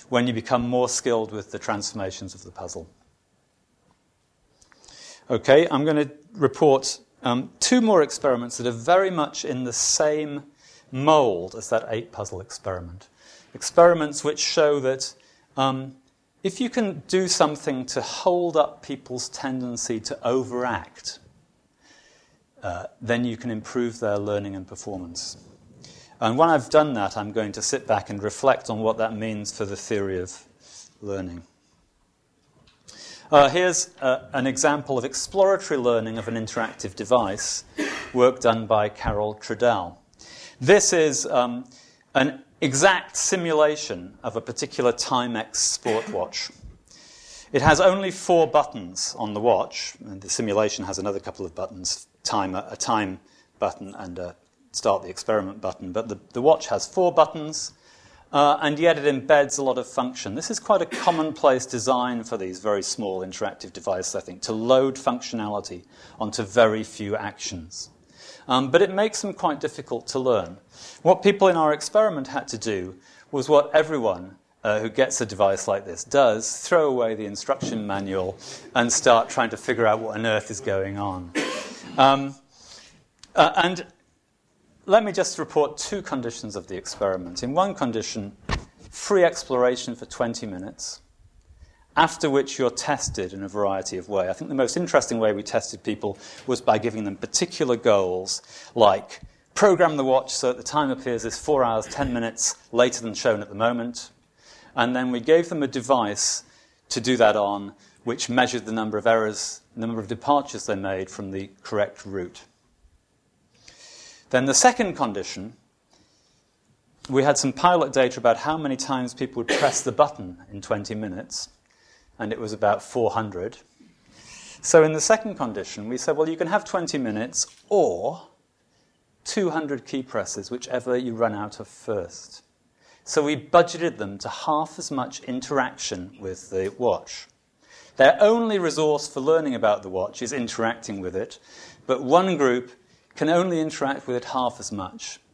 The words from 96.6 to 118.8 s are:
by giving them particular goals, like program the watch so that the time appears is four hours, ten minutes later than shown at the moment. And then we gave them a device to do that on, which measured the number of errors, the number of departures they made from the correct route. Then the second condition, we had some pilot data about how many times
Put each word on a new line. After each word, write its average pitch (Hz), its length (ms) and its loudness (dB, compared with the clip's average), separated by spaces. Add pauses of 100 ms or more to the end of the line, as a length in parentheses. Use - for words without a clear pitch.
by 110 180 4
giving 110 240 -4
them 98 140 -6
particular 135 580 -2
goals, 95 640 2 (320)
like 104 460 4 (340)
program 170 440 6
the 131 80 0
watch 131 280 2
so - 140 -2
that 123 100 0
the 120 60 -14
time 147 260 0
appears 123 360 -4
is 110 120 -6
four 139 260 2
hours, 113 220 0
ten 135 280 -4
minutes 117 420 -4 (160)
later 127 300 4
than 110 120 -8
shown 113 280 0
at 104 80 -12
the 98 60 -14
moment. 120 540 -2 (680)
And 123 200 2
then 127 160 -2
we 120 80 -2
gave 165 300 4
them 156 120 -4
a 139 60 2
device 117 760 0 (460)
to 123 120 -4
do 123 160 2
that 107 180 4
on, 101 380 -2 (320)
which 117 240 -6
measured 120 360 0
the 110 60 -10
number 110 260 -4
of 104 80 -4
errors, 110 560 0 (140)
the 113 100 -8
number 113 160 -4
of 98 60 -10
departures 139 580 -2
they 104 100 -2
made 95 360 -6
from 98 180 -12
the 95 220 -10 (100)
correct - 440 -4
route. 95 400 -10 (1800)
Then 127 160 2
the 135 80 2
second 240 420 4
condition, 104 580 -6 (1600)
we 131 140 2
had 139 120 4
some 135 160 -2
pilot 165 400 2
data 123 280 2
about 117 180 4
how 156 200 -4
many 139 200 -4
times 127 380 -4